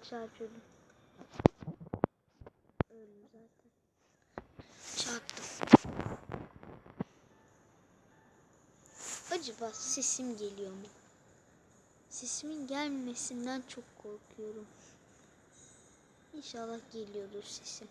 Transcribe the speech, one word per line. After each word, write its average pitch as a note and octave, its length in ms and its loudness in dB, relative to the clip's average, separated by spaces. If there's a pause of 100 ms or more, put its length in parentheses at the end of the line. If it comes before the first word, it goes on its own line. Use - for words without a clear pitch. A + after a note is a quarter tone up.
(140)
Çarpıyordum. A3+ 460 -6 (2250)
Öldüm G#3 420 -20
zaten. A3+ 380 -20 (1300)
Çarptım. - 480 -4 (3750)
Acaba A#3+ 420 -2
sesim B3 640 0
geliyor G3+ 340 -4
mu? G3 160 -10 (1200)
Sesimin D4 560 -4
gelmesinden B3+ 1000 0
çok - 160 -10 (180)
korkuyorum. G#3+ 640 -10 (1700)
İnşallah A#3 440 -4 (140)
geliyordur G3+ 500 -6
sesim. - 480 -8